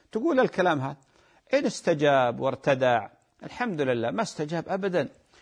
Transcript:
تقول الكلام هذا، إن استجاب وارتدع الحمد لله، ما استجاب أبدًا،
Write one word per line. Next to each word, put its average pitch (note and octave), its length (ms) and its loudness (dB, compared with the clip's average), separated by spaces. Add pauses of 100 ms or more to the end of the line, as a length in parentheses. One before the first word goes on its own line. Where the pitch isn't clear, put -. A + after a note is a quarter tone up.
(120)
تقول C4 280 0
الكلام F3+ 400 2
هذا، C3+ 180 -8 (560)
إن C#4 120 2
استجاب C#3+ 760 2
وارتدع B2+ 720 0 (340)
الحمد F3+ 380 -4
لله، B2 300 0
ما G3 100 -2
استجاب D#3+ 460 -6
أبدًا، F3+ 420 -2 (320)